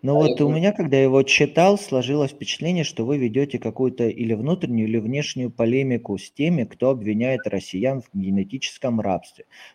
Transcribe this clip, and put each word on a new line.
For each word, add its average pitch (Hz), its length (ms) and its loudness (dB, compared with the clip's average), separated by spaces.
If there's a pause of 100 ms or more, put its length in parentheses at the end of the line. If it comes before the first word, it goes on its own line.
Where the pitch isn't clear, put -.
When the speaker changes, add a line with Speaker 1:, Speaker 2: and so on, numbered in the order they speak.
Speaker 1:
но 135 100 0
Speaker 2:
Да, 147 60 6
Speaker 1:
вот 156 80 6
Speaker 2:
я 127 80 2
Speaker 1:
у - 20 -10
Speaker 2:
тоже. 147 180 2
Speaker 1:
меня, 180 160 2
когда 156 260 0
его 135 260 6
читал, 147 540 4
сложилось 135 540 -2
впечатление, 160 540 -4
что - 180 -6
вы 139 140 0
ведёте 127 420 0
какую-то 120 480 -2
или 113 260 -2
внутреннюю, 123 540 -2
или 113 120 0
внешнюю 127 520 -4
полемику 120 680 0
с - 140 -14
теми, 151 320 0
кто - 280 0
обвиняет 120 540 -2
россиян 107 560 -4
в - 120 -20
генетическом 98 880 -4
рабстве, 95 440 -6 (300)